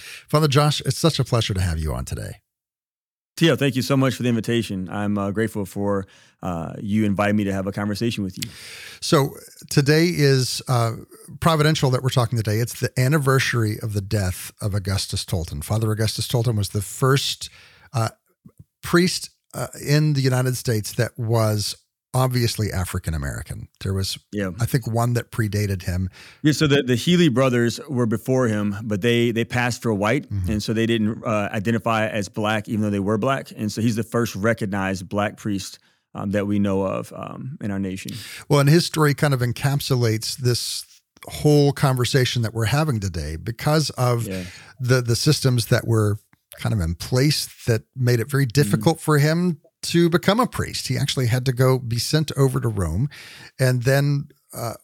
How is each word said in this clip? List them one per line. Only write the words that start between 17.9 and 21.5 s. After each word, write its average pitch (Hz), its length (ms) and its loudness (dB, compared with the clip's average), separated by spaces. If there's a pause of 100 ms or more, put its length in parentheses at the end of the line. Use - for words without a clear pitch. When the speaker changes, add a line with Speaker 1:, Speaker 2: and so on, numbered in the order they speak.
Speaker 1:
uh, 113 160 0 (720)
priest, - 480 0 (240)
uh, 127 140 -6 (120)
in 151 320 2
the 135 80 2
United 127 360 2
States 110 380 -2
that 113 220 -2
was 110 600 0 (380)